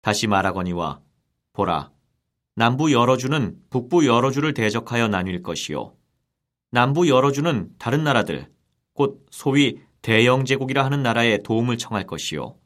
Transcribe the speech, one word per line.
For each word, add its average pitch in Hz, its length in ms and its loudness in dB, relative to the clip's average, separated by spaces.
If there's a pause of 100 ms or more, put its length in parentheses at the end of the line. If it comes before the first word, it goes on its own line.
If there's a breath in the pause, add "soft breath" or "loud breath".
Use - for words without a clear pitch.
다시 107 260 0
말하거니와, 90 720 -2 (520)
보라, 85 380 -4 (640)
남부 131 380 2
여러 123 240 4
주는 131 420 -4 (100)
북부 135 360 0
여러 120 260 4
주를 143 220 -2
대적하여 117 540 -2
나뉠 92 360 -4
것이요, 73 540 -8 (720)
남부 139 400 2
여러 131 220 4
주는 139 480 -4
다른 139 240 -2
나라들, 101 460 -2 (440)
곧 - 360 -2
소위 139 520 0 (200 loud breath)
대영 123 440 4
제국이라 135 400 0
하는 139 180 -2
나라에 117 360 2
도움을 117 380 -2
청할 107 300 -6
것이요 71 580 -10